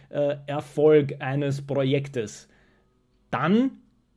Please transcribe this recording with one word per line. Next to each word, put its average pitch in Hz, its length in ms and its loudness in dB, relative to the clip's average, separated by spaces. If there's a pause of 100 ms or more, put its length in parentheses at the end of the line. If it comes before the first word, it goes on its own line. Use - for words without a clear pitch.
äh, 143 260 -2 (120)
Erfolg 147 720 2
eines 139 420 -4
Projektes, 135 840 -4 (840)
dann 202 400 2 (460)